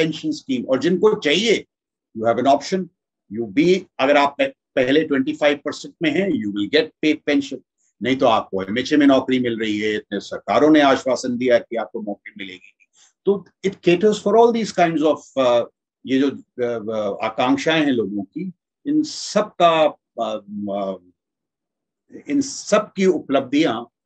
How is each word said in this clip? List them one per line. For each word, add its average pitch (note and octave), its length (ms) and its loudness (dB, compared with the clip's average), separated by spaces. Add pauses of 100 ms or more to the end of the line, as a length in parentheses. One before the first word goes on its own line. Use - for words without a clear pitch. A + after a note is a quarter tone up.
pension D#3 320 -2
scheme, B2+ 360 -6
और C3 120 2
जिनको F#3 340 2
चाहिए, F#3+ 520 0 (520)
you A2 120 0
have A#2+ 160 0
an C3+ 100 6
option, F#3 320 -4 (520)
you A2+ 140 -6
be, F3 260 4 (200)
अगर C#3+ 180 4
आप C#3+ 240 2
प-, C3+ 120 -2 (220)
पहले C#3 280 2
ट्वेंटी C#3 300 -2
फ़ाइव D3 240 0
परसेंट D3 460 -12
में D3+ 80 0
हैं, F#3+ 180 0
you G#2+ 260 -4
will G2+ 180 -4
get D#3 180 0 (140)
pay D3+ 280 0
pension, C#3 260 -2 (440)
नहीं C3 140 0
तो C3+ 80 0
आपको G2 380 0
एमएचए C3 340 -2
में C#3+ 100 6
नौकरी C3 320 4
मिल A#2 200 -4
रही G#2+ 200 -4
है, G#2+ 160 -2
इतने G2+ 240 -8
सरकारों A#2 500 0
ने D3+ 120 6
आश्वासन B2+ 560 0
दिया A#2+ 200 4
कि A2+ 180 -10
आपको A2 260 -6
नौकरी G2+ 360 -12
मिलेगी। F#2 360 -16 (520)
तो G3 220 0 (180)
it F#3+ 100 -4
caters G3 420 2 (100)
for G3+ 60 2
all A#3 200 6
these A3 260 -4
kinds E3 220 2
of, C#3+ 460 0
uh, A#2+ 180 2 (400)
ये C3 140 0
जो, C#3+ 100 2
uh, A#2 600 -6
uh, G#2+ 340 -4
आकांक्षाएं C3+ 580 0
हैं C#3+ 100 0
लोगों G#2 320 -2
की, F3+ 280 -10 (360)
इन D3+ 160 0
सब - 480 -4 (100)
का, D#3+ 240 4 (360)
uh, A2 200 -6 (280)
uh, G2 260 -4 (1300)
इन C#3+ 120 0
सब - 540 -2
की F#3+ 100 0
उपलब्धियां, C3+ 800 0 (220)